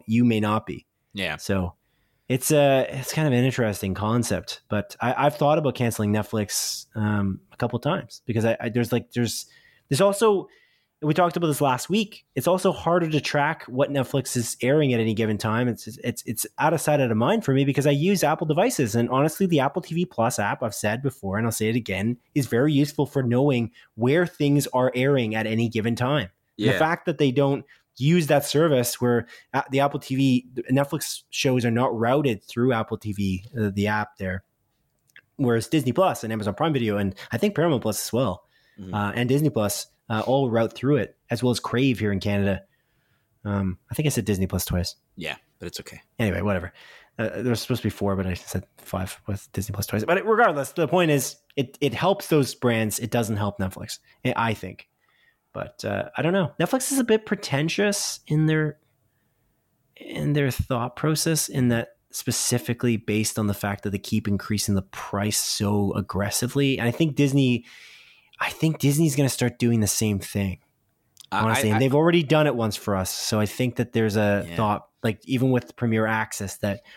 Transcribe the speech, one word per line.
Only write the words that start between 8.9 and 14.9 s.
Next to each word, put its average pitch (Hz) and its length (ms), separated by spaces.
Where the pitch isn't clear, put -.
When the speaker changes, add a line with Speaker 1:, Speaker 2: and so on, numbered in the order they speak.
Speaker 1:
like, 117 180
there's, - 340
there's 139 120
also, 202 460
we 151 120
talked 175 220
about 170 120
this 143 120
last 131 300
week. 202 440
It's 135 140
also 185 240
harder 165 380
to 151 100
track 151 460
what 131 260
Netflix 135 460
is 113 240
airing 139 320